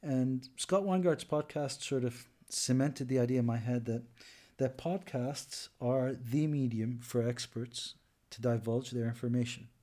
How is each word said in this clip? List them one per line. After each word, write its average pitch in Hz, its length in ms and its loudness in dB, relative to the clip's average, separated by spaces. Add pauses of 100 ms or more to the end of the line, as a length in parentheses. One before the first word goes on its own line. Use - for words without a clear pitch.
(120)
and 131 440 0
Scott 196 280 2
Weingart's 185 420 2
podcast 151 580 -2
sort 131 200 0
of 120 240 -4 (220)
cemented 131 580 0
the 131 120 2
idea 123 200 4
in 117 60 4
my 117 120 2
head 117 280 -2
that, 117 180 -2 (540)
that 131 200 0
podcasts - 920 -4 (100)
are 131 340 2
the 127 340 0
medium 123 540 0
for 120 260 2
experts - 680 -6 (360)
to - 100 -12
divulge 117 480 2
their 120 180 0
information. 120 600 0 (160)